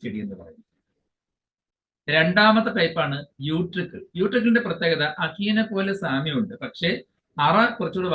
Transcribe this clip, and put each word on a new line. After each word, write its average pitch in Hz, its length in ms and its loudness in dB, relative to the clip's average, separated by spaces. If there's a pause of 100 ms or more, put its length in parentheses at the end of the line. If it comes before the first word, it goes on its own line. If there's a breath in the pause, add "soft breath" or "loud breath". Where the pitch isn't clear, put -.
ചെടി 107 160 -8
എന്ന് 98 160 -8
പറയുന്നത്. - 300 -20 (1400)
രണ്ടാമത്തെ 214 720 4
ടൈപ്പാണ് 151 460 0 (160)
യൂട്രിക്കിൾ. 165 640 -4 (100)
യൂട്രിക്കിളിന്റെ 226 460 2
പ്രത്യേകത 165 420 0
അഖീനെ 202 600 -2
പോലെ 196 300 -2
സാമ്യമുണ്ട്, 139 680 -2
പക്ഷേ 170 400 -4 (380)
അറ 175 260 4 (120)
കുറച്ചുകൂടി 180 380 -4